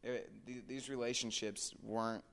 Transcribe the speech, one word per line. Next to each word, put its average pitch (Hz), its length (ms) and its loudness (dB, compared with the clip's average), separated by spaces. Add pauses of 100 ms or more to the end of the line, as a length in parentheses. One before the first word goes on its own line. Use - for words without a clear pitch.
it, 120 280 0 (160)
th-, 123 220 -8
these 131 220 -4
relationships 117 800 2 (100)
weren't 113 400 2 (100)